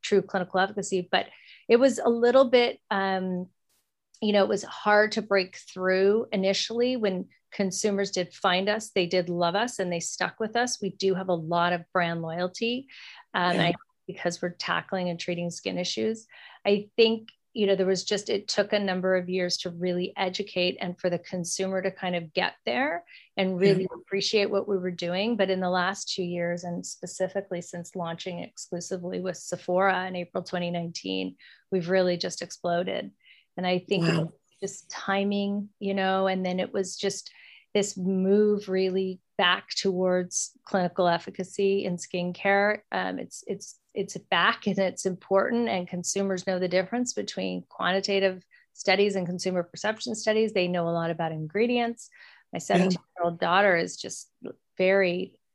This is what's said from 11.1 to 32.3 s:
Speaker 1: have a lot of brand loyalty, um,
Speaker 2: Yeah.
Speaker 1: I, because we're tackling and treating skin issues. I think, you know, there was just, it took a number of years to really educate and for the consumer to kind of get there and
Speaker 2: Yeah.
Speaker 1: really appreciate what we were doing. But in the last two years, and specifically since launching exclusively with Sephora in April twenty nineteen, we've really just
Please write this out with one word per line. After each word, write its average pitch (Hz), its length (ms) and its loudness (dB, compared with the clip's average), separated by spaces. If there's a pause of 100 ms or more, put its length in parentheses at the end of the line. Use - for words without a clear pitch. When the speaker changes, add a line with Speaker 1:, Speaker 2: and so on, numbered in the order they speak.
Speaker 1:
have 190 140 -4
a 180 40 2
lot 170 400 0
of 170 100 -4 (100)
brand 170 280 0
loyalty, 180 680 -4 (460)
um, 180 220 2
Speaker 2:
Yeah. 190 120 4
Speaker 1:
I, 175 60 2 (340)
because - 340 -4
we're 180 80 -2
tackling 175 600 -4
and 170 100 -6
treating 175 300 -4
skin 180 280 -6
issues. 220 500 -4 (380)
I 202 320 2
think, 226 320 4 (240)
you 214 120 0
know, 196 100 4
there 185 100 2
was 185 180 0
just, 202 260 -4
it 208 200 -4
took 208 240 0
a 208 60 2
number 185 360 0
of 180 140 -2
years 180 300 0
to 180 100 -6
really 180 480 -2
educate 185 640 -2
and 180 180 -6
for 185 100 -2
the 170 80 -2
consumer 185 640 -4
to 190 80 -2
kind 185 260 -4
of 165 180 -6
get - 220 0 (100)
there 294 400 -2 (320)
and 190 140 2
Speaker 2:
Yeah. 185 40 -2
Speaker 1:
really 190 400 4
appreciate 196 560 0
what 196 160 0
we 202 100 0
were 180 140 -2
doing. 185 460 -2
But 190 120 2
in 185 120 2
the 180 80 2
last 180 440 0
two 185 100 -4
years, 175 420 -2
and 175 200 -6
specifically 185 760 -6
since 175 340 -12
launching 175 440 -6
exclusively 180 840 -8
with 185 160 -6
Sephora 185 680 0
in 185 100 -6
April 180 260 -6
twenty 175 260 -4
nineteen, 175 680 -6 (340)
we've 175 180 -2
really 180 280 2
just 180 240 -6